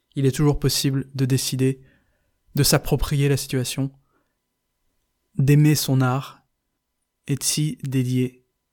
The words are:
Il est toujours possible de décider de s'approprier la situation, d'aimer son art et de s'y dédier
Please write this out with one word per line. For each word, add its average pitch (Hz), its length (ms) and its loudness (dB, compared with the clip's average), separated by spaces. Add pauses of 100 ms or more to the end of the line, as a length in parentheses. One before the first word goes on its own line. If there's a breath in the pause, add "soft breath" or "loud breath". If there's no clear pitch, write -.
(140)
Il 139 100 -2
est 131 100 2
toujours 147 240 2
possible 139 560 -2
de 135 120 -2
décider 131 560 -2 (720 soft breath)
de 147 80 2
s'approprier 143 680 0
la 139 80 2
situation, 135 540 -4 (1500)
d'aimer 147 380 6
son 131 260 0
art 131 460 -4 (800)
et 143 80 -4
de 135 80 -6
s'y - 400 -2
dédier 127 640 -2 (260)